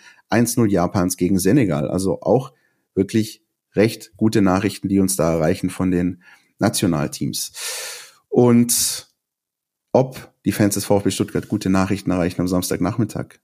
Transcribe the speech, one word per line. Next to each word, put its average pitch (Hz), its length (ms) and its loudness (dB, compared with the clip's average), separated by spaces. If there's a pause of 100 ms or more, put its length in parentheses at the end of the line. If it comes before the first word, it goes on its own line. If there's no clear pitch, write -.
(300)
eins 117 280 0
null 113 140 2
Japans 90 460 0
gegen 92 200 0
Senegal. 92 520 2
Also 95 320 -2
auch 127 320 0 (420)
wirklich 98 480 -2 (320)
recht - 420 0
gute 110 240 2
Nachrichten, 95 460 0
die 98 120 2
uns 95 160 0
da 82 180 2
erreichen 82 360 0
von 92 220 -2
den 90 320 -2 (340)
Nationalteams. 73 920 -2 (800)
Und 120 800 4 (840)
ob 135 400 0 (140)
die 98 60 0
Fans 101 240 2
des 101 100 -6
V 104 120 2
F 101 60 0
B 95 80 0
Stuttgart - 360 -4
gute 101 240 -2
Nachrichten 95 400 0
erreichen 90 300 -2
am 90 60 -2
Samstagnachmittag, - 960 -4